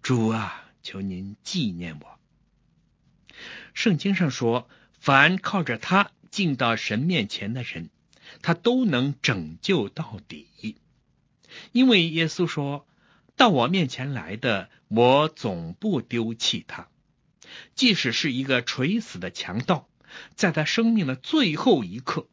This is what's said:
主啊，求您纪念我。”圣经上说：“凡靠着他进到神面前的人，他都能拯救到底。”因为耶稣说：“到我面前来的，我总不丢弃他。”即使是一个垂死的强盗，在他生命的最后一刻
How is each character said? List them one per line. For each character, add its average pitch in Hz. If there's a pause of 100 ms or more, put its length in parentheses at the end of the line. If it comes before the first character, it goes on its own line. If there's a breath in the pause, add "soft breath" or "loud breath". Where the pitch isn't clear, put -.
主 113
啊， 110 (180)
求 -
您 98
纪 139
念 85
我。” - (1600 loud breath)
圣 185
经 202
上 170
说 120 (300 soft breath)
：“凡 147
靠 190
着 123
他 190 (200)
进 165
到 117
神 107
面 143
前 107
的 127
人， 165 (520 loud breath)
他 170
都 247
能 139
拯 85
救 135
到 110
底。” - (1200 loud breath)
因 254
为 190
耶 160
稣 170
说 143 (500 soft breath)
：“到 247
我 131
面 175
前 131
来 95
的， 110 (180 soft breath)
我 127
总 87
不 196
丢 113
弃 -
他。” - (840 loud breath)
即 240
使 123
是 139
一 127
个 131
垂 151
死 -
的 87
强 95
盗， 156 (460 loud breath)
在 180
他 156
生 226
命 202
的 131
最 220
后 151
一 92
刻 -